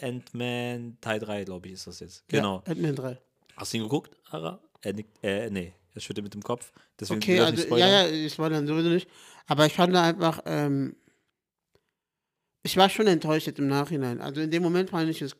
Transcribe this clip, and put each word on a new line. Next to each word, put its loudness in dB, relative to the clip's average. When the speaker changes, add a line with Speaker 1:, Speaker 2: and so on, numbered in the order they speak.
Speaker 1:
Ant-Man -8
Teil -4
drei, -6
glaub -12
ich, -14
ist -16
das -16
jetzt. -20
Speaker 2:
Ja, 2
Speaker 1:
Genau. -2
Speaker 2:
Ant-Man -4
drei. -10
Speaker 1:
Hast -10
du -2
ihn -2
geguckt, -4
Ara? -10
Äh, -6
nick-, -10
äh, -2
nee, -6
er -14
schüttelt -8
mit -14
dem -12
Kopf. -6
Deswegen -4
Speaker 2:
Okay, 0
Speaker 1:
will 6
er 8
das 6
Speaker 2:
also, 0
Speaker 1:
nicht -2
spoilern. 6
Speaker 2:
ja, 6
ja, -2
ich -6
spoilern 0
sowieso 2
nicht. 0
Aber 6
ich 4
fand 4
einfach, 2
ähm, -2
ich -4
war 8
schon 2
enttäuscht 2
jetzt -6
im 0
Nachhinein. -2
Also -6
in -2
dem 2
Moment 2
fand 0
ich -4
es -8